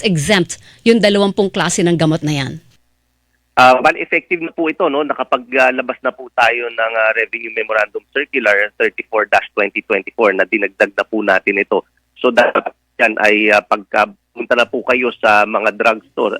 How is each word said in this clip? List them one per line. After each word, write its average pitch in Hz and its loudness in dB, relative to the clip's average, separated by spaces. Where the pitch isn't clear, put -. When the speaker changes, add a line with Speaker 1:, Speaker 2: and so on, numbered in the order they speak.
Speaker 1:
exempt 180 0
yung 226 4
dalawampung 202 0
klase 185 -2
ng 175 2
gamot 160 0
na 151 -2
yan? 143 -8
Speaker 2:
Ah, 127 8
bali, 160 2
effective 170 -4
na 160 -10
po 160 -2
ito, 160 -2
no? 143 0
Nakapaglabas 127 -2
na 123 -4
po 127 -18
tayo 120 0
ng, 113 -4
ah, 110 2
Revenue 117 -6
Memorandum 110 -4
Circular 107 -2
thirty-four 107 -2
dash - 0
twenty 104 -2
twenty-four 98 -2
na 95 0
dinagdag 101 -2
na 101 -2
po 110 -6
natin 101 0
ito. 101 0
So, - -2
dapat - 0
yan 110 0
ay, 107 2
ah, 104 4
pagka 107 -2
punta 117 -4
na 120 0
po 123 -6
kayo 127 0
sa 107 2
mga 107 -2
drugstore 110 -2